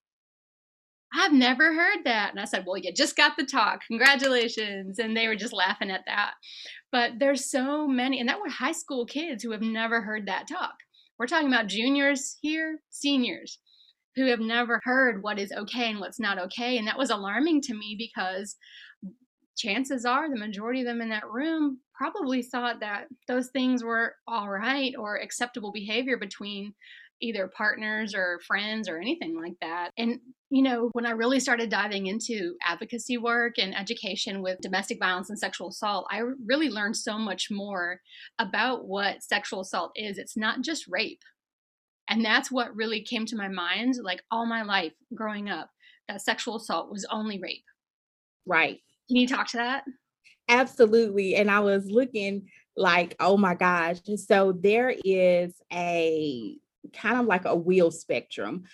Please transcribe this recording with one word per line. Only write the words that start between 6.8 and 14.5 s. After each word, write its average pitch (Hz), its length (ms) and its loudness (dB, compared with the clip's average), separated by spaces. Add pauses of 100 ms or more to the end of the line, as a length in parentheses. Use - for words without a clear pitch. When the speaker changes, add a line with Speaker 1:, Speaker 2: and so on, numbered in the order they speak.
Speaker 1:
But 240 280 2
there's 277 280 2
so 285 380 0
many, 262 320 0
and 240 100 -2
that 339 120 -2
were 403 80 -6
high 262 240 -2
school 262 340 -4
kids 285 380 -6
who 233 80 -4
have 214 100 -4
never 226 380 0
heard 214 260 -6
that 190 220 -4
talk. 339 260 -6 (440)
We're 240 100 -2
talking 320 180 2
about 240 220 2
juniors 269 720 0
here, 311 480 -4
seniors, 247 680 -2 (560)
who 262 100 2
have 240 140 2
never 226 420 0